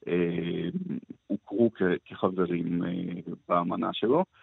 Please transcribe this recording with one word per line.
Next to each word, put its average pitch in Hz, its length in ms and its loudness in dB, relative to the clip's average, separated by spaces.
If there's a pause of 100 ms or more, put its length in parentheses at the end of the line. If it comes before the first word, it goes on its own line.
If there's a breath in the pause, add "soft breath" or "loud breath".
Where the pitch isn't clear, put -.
אה, 85 600 0 (580)
הוכרו - 480 2
כ-, - 80 -4 (220)
כחברים, 87 800 0
אה, 87 480 -6 (160)
באמנה 90 440 0
שלו, 143 320 2 (180 soft breath)